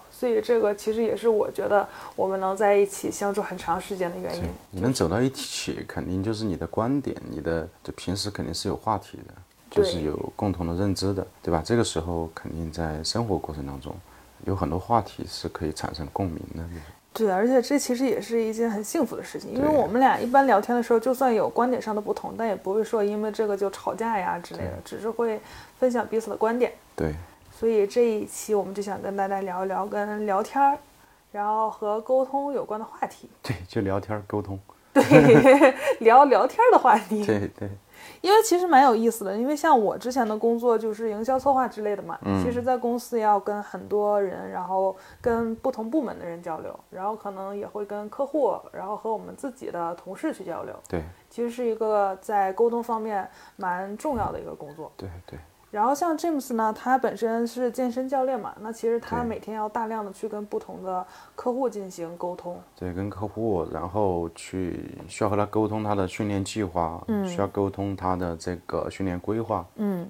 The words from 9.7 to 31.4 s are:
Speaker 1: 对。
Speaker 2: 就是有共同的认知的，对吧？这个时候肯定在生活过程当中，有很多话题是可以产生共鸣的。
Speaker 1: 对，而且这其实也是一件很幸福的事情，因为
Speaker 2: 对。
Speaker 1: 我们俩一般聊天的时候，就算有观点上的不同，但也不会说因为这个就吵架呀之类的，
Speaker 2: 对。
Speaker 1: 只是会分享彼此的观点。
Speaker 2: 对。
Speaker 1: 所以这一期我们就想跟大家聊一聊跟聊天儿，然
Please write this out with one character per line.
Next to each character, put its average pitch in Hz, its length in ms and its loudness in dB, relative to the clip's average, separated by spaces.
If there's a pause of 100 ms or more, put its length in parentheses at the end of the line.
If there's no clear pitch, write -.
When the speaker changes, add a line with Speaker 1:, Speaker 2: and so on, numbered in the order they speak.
Speaker 1:
对。 80 140 4
Speaker 2:
就 87 60 0
是 85 100 -2
有 76 140 -2 (200)
共 104 160 -2
同 85 160 -2
的 85 80 -2
认 98 200 0
知 98 180 -2
的， 92 140 -4 (160)
对 85 100 -2
吧？ 80 120 2
这 120 120 2
个 117 80 4
时 87 160 -4
候 82 340 -4
肯 - 160 -12
定 80 220 -8
在 80 320 -6
生 117 220 -4
活 98 100 0
过 76 180 -6
程 71 120 -8
当 69 140 -10
中， - 140 -12 (500)
有 98 120 -2
很 87 120 -2
多 82 100 0
话 117 240 2
题 - 240 -10
是 - 220 -8
可 - 180 -6
以 78 60 -2
产 - 220 -8
生 76 180 -8
共 98 140 -2
鸣 82 100 -6 (180)
的。 82 100 -8 (500)
Speaker 1:
对， 214 180 0
而 196 140 2
且 254 160 4
这 277 160 2
其 247 160 0
实 247 100 0
也 - 160 2
是 220 180 -2
一 220 140 0
件 233 180 0
很 208 140 -4
幸 311 220 0
福 - 100 -6
的 185 80 -8
事 - 160 -10
情， - 100 -12
因 254 120 -2
为 285 40 4
Speaker 2:
对。 311 80 4
Speaker 1:
我 254 120 4
们 208 120 0
俩 254 220 6
一 233 60 -2
般 269 200 6
聊 226 140 6
天 240 160 0
的 240 60 2
时 233 100 2
候， 226 80 6
就 254 140 0
算 254 200 2
有 190 140 2
观 247 220 0
点 240 100 0
上 214 160 -4
的 214 40 -2
不 214 120 -4
同， - 240 -8
但 226 100 -2
也 208 80 0
不 185 200 -4
会 214 100 2
说 214 180 0
因 208 200 0
为 214 100 -2
这 220 140 -2
个 202 100 0
就 196 140 0
吵 - 240 -6
架 226 240 -2
呀 175 200 -2
之 175 180 -14
类 165 80 -6
的， 185 80 -6
Speaker 2:
对。 - 120 -10
Speaker 1:
只 - 160 -10
是 208 100 -6
会 226 300 -2 (380)
分 254 120 4
享 233 160 0
彼 220 140 -2
此 220 80 -6
的 202 80 -6
观 226 220 2
点。 247 120 2 (240)
Speaker 2:
对。 78 200 -2 (360)
Speaker 1:
所 - 160 -4
以 220 200 4
这 240 160 2
一 214 240 0
期 - 280 -6
我 202 80 2
们 190 120 -8
就 202 80 -6
想 202 180 -6
跟 196 160 -6
大 196 100 0
家 196 140 -2
聊 190 240 -4
一 196 40 -2
聊 190 180 -2
跟 208 400 -4
聊 196 160 2
天 269 200 0
儿， 277 140 6 (560)
然 208 140 -4